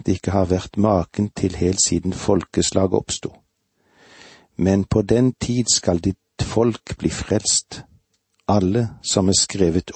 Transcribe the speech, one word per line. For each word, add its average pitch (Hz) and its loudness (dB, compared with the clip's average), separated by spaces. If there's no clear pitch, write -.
det 92 0
ikke - -4
har 95 2
vært 90 -2
maken 101 0
til 92 -2
helt 90 0
siden 90 -2
folkeslag 95 0
oppsto. - -4
Men 98 2
på 107 0
den 117 2
tid 123 -2
skal 87 0
ditt - -4
folk - -2
bli - -2
frelst, - -4
alle 104 2
som 95 0
er 95 4
skrevet 90 0